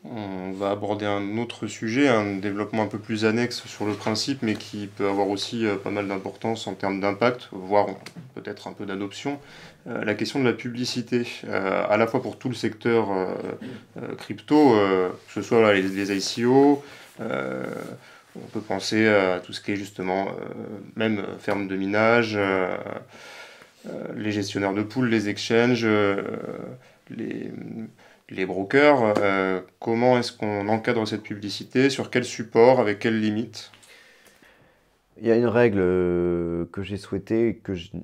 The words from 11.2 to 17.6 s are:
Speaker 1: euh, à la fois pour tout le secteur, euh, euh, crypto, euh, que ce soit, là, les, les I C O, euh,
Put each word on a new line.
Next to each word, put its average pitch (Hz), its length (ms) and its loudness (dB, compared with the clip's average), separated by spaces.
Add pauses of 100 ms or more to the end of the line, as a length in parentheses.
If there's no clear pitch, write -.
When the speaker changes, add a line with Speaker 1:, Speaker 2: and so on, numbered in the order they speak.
Speaker 1:
euh, 95 460 0
à 104 80 4
la 113 100 4
fois 127 140 0
pour 104 180 -8
tout - 80 -6
le 123 80 -4
secteur, 110 560 0
euh, 95 240 -2 (600)
euh, 110 180 -10
crypto, 143 580 4
euh, 95 360 4 (180)
que - 60 -20
ce 107 80 -4
soit, 117 200 4
là, 107 120 8
les, 95 80 4
les 98 340 -2
I 95 60 -2
C 117 240 -2
O, 139 360 6 (380)
euh, 65 460 -4 (680)